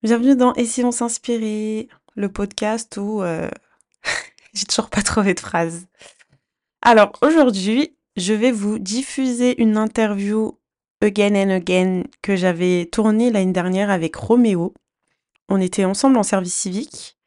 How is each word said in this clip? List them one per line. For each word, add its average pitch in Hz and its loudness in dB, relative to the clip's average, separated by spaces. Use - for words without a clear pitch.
Bienvenue 233 4
dans 247 4
Et 240 -2
si 247 -4
on 247 0
s'inspirait, 220 -4
le 202 -4
podcast 208 -6
où, 202 -6
euh, 170 -6
<laughs> - -10
j'ai - -6
toujours - -4
pas - -2
trouvé 196 0
de 180 -4
phrase. 170 -6
Alors, 214 6
aujourd'hui, 254 2
je 190 -2
vais 226 2
vous 208 -4
diffuser 247 -2
une 220 2
interview 214 -2
again 202 2
and 196 2
again 185 0
que 196 -2
j'avais 180 0
tournée 220 2
l'année 190 0
dernière 185 -2
avec 165 -2
Roméo. 214 2
On 190 2
était 185 0
ensemble 247 2
en 208 2
service 185 -2
civique. - -8